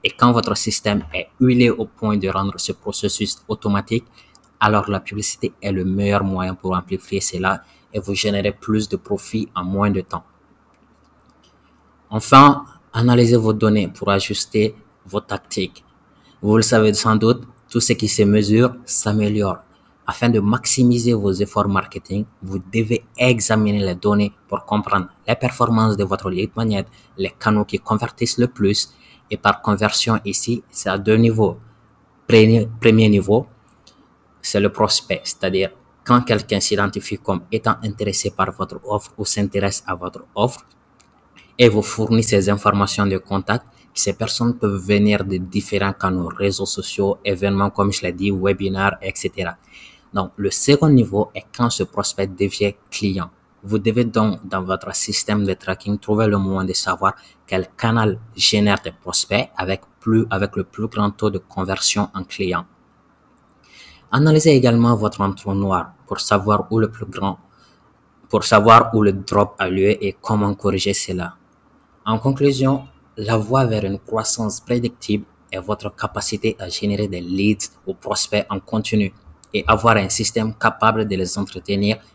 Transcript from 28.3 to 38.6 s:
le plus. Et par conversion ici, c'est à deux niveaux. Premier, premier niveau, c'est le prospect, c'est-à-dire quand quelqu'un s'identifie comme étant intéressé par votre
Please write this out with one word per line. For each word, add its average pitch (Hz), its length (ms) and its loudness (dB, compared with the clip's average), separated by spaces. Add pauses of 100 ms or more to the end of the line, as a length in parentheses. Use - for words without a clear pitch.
le 120 100 2
plus. - 460 -2 (360)
Et 104 80 -8
par - 240 0
conversion 107 640 0
ici, 117 460 -4
c'est - 200 -6
à 95 80 -2
deux 107 200 2
niveaux. 110 400 2 (680)
Premier, 110 440 6 (100)
premier 110 300 6
niveau, 101 380 2 (960)
c'est 101 200 -2
le 101 100 2
prospect, - 540 -2
c'est-à-dire 95 460 -2 (340)
quand 123 160 4
quelqu'un 107 400 -2
s'identifie 101 560 -2
comme 95 240 -4 (100)
étant 110 320 0
intéressé 101 480 -4
par 95 220 -4
votre - 320 -10